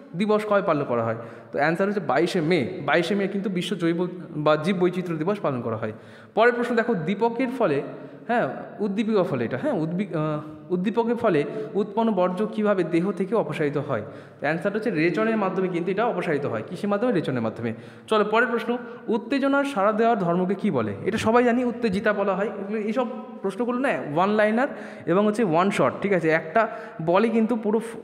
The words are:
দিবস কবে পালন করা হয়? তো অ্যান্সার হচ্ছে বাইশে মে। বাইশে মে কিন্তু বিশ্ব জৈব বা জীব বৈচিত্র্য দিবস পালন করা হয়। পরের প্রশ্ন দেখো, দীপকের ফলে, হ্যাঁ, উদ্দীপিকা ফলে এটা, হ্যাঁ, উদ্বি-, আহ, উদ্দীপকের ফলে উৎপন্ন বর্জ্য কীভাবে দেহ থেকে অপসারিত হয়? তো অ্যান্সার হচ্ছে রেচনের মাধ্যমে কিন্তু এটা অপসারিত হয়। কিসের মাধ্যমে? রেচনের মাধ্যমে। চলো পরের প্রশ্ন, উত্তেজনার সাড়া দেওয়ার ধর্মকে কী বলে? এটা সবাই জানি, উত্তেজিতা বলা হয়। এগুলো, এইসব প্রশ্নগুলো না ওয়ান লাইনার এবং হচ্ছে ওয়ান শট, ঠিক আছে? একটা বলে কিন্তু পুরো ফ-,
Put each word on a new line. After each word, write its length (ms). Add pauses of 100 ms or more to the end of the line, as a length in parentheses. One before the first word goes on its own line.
(160)
দিবস 320
কবে 140
পালন 220
করা 200
হয়? 120 (360)
তো 60
অ্যান্সার 280
হচ্ছে 140
বাইশে 400
মে। 440
বাইশে 300
মে 140
কিন্তু 220
বিশ্ব 260
জৈব 320 (280)
বা 200
জীব 200
বৈচিত্র্য 420
দিবস 220
পালন 200
করা 160
হয়। 160 (420)
পরের 180
প্রশ্ন 220
দেখো, 200
দীপকের 540 (100)
ফলে, 240 (440)
হ্যাঁ, 220 (300)
উদ্দীপিকা 440
ফলে 220
এটা, 180
হ্যাঁ, 100
উদ্বি-, 440
আহ, 560
উদ্দীপকের 440
ফলে 280 (300)
উৎপন্ন 380
বর্জ্য 340
কীভাবে 380
দেহ 280
থেকে 220
অপসারিত 420
হয়? 240
তো 400
অ্যান্সার 320
হচ্ছে 180
রেচনের 460
মাধ্যমে 320
কিন্তু 220
এটা 160
অপসারিত 400
হয়। 240
কিসের 200
মাধ্যমে? 220
রেচনের 300
মাধ্যমে। 300 (340)
চলো 180
পরের 240
প্রশ্ন, 300 (300)
উত্তেজনার 560
সাড়া 280
দেওয়ার 260
ধর্মকে 360
কী 160
বলে? 240 (100)
এটা 140
সবাই 260
জানি, 200
উত্তেজিতা 480
বলা 220
হয়। 120
এগুলো, 320
এইসব 280 (360)
প্রশ্নগুলো 360
না 100 (260)
ওয়ান 160
লাইনার 380 (380)
এবং 200
হচ্ছে 180
ওয়ান 260
শট, 220 (100)
ঠিক 100
আছে? 160
একটা 400 (340)
বলে 260
কিন্তু 280
পুরো 220
ফ-, 260